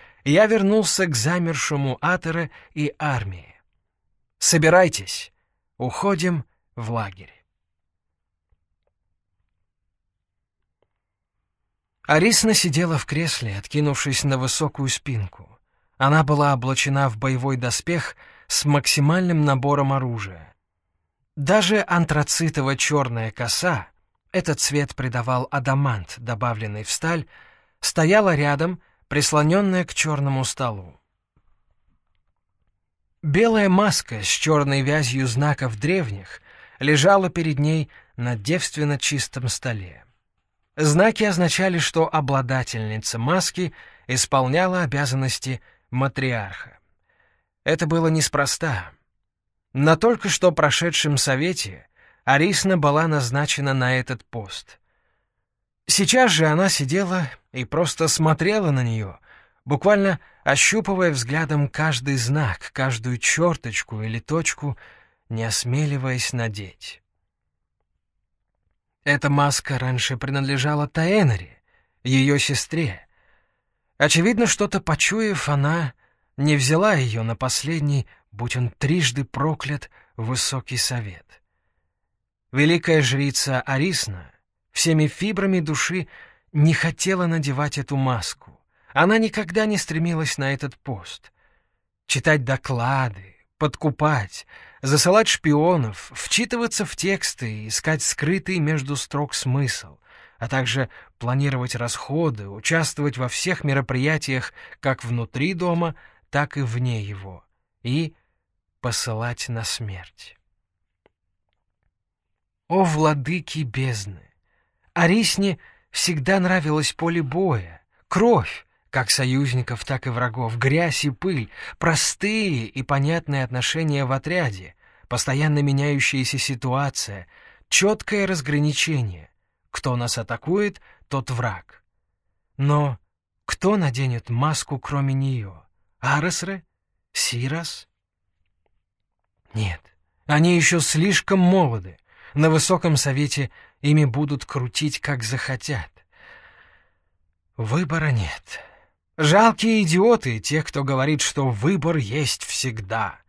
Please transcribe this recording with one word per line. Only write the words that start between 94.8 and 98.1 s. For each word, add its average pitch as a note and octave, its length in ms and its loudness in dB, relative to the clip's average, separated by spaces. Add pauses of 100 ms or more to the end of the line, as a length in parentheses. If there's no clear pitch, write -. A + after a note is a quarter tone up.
засылать F3 460 4
шпионов, D3+ 840 0
вчитываться A#3 720 -2
в - 120 -8
тексты - 540 -4
и G#2+ 180 -10
искать D#3 340 -2
скрытый F#3 560 -2